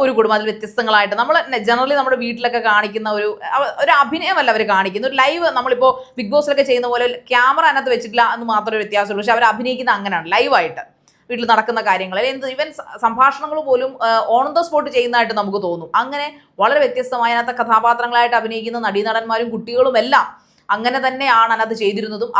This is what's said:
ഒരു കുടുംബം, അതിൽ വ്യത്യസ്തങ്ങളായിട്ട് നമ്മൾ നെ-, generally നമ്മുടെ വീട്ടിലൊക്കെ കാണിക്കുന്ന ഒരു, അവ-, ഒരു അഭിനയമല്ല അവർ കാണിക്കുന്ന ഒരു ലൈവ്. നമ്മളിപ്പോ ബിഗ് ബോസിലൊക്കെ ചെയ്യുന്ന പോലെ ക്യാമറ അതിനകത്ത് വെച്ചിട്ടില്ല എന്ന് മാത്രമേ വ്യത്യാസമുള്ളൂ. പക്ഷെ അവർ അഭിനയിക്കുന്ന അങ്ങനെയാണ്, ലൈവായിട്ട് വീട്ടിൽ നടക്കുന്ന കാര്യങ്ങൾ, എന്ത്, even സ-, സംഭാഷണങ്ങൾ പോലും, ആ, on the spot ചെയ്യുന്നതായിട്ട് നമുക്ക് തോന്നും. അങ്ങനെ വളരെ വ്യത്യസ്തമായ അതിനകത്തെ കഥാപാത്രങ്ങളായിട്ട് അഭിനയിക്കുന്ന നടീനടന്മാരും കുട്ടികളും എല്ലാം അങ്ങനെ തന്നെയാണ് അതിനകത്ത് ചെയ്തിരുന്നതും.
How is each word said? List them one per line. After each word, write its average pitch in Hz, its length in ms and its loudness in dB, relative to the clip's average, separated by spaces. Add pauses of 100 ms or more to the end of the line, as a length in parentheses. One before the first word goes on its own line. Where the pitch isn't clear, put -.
ഒരു 262 120 2
കുടുംബം, 220 220 2
അതിൽ 214 140 -2
വ്യത്യസ്തങ്ങളായിട്ട് 214 680 0
നമ്മൾ 269 160 0 (160)
നെ-, 247 160 -2
generally 254 320 2
നമ്മുടെ 262 240 2
വീട്ടിലൊക്കെ 233 460 -2
കാണിക്കുന്ന 214 400 0 (100)
ഒരു, 208 100 -2 (280)
അവ-, 269 260 0
ഒരു 285 100 4 (100)
അഭിനയമല്ല 320 520 0
അവർ 220 160 0
കാണിക്കുന്ന 196 400 0
ഒരു 269 100 -4
ലൈവ്. 320 360 2
നമ്മളിപ്പോ 254 340 2 (280)
ബിഗ് 220 140 -6
ബോസിലൊക്കെ 285 360 2
ചെയ്യുന്ന 247 240 0
പോലെ 240 140 0 (240)
ക്യാമറ 262 400 4
അതിനകത്ത് 269 240 -2
വെച്ചിട്ടില്ല 226 300 0 (100)
എന്ന് 233 180 -8
മാത്രമേ 214 300 0
വ്യത്യാസമുള്ളൂ. 202 400 -2
പക്ഷെ 226 140 2
അവർ 240 140 4
അഭിനയിക്കുന്ന 240 480 -2
അങ്ങനെയാണ്, 185 340 -4
ലൈവായിട്ട് 220 500 2 (480)
വീട്ടിൽ 233 220 -6
നടക്കുന്ന 220 360 0
കാര്യങ്ങൾ, 190 320 -2 (120)
എന്ത്, 269 220 -10
even 302 240 -4
സ-, 285 80 -18 (180)
സംഭാഷണങ്ങൾ 269 640 0
പോലും, 262 240 2 (140)
ആ, - 20 2 (300)
on 269 180 0
the 339 140 2
spot 294 260 0
ചെയ്യുന്നതായിട്ട് 240 460 0
നമുക്ക് 196 240 -4
തോന്നും. 170 240 -6 (120)
അങ്ങനെ 285 240 -6 (360)
വളരെ 277 240 4
വ്യത്യസ്തമായ 233 500 -2
അതിനകത്തെ 233 260 -2
കഥാപാത്രങ്ങളായിട്ട് 240 800 2
അഭിനയിക്കുന്ന 226 480 -6
നടീനടന്മാരും 226 680 -2
കുട്ടികളും 247 480 0
എല്ലാം 247 240 2 (480)
അങ്ങനെ 240 280 -2
തന്നെയാണ് 254 520 2
അതിനകത്ത് 220 260 -2
ചെയ്തിരുന്നതും. 214 600 -4